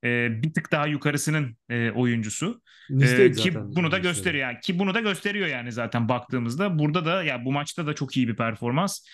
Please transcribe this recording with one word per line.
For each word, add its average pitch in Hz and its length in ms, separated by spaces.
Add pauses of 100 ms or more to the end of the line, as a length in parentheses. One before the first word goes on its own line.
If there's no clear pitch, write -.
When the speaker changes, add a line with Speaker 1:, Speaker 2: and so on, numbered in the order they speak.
Speaker 1:
E, 120 380
bir 156 120
tık - 180
daha 151 140
yukarısının, 147 680 (120)
e, 117 220
oyuncusu. 120 720 (280)
Speaker 2:
Listeydi 127 500
Speaker 1:
E, - 20
ki 180 100
Speaker 2:
zaten 104 240
Speaker 1:
bunu 170 140
da 185 60
Speaker 2:
listede. 185 40
Speaker 1:
gösteriyor 160 480
yani. 120 120
Ki 180 180
bunu 190 160
da 233 60
gösteriyor 202 460
yani 120 260
zaten 117 360
baktığımızda. 131 680
Burada 151 280
da 180 180
ya 123 200
bu 131 80
maçta 147 340
da 147 80
çok - 220
iyi 123 120
bir 110 80
performans. 120 760